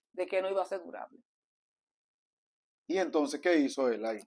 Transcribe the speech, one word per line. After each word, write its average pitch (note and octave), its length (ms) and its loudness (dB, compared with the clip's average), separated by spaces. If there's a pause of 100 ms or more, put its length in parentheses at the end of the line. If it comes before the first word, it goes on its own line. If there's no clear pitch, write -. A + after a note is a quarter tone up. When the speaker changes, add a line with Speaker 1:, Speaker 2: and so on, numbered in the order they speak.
(140)
Speaker 1:
de F#3 140 -4
que F#3 160 0
no F#3+ 60 -2
iba G3 120 0
a F#3 40 -2
ser F#3+ 180 -8
durable. - 340 -14 (1700)
Speaker 2:
¿Y F#3 120 0
entonces D3+ 420 0
qué F3 160 6
hizo C3+ 320 2
él A2 160 -2
ahí? A2+ 220 -4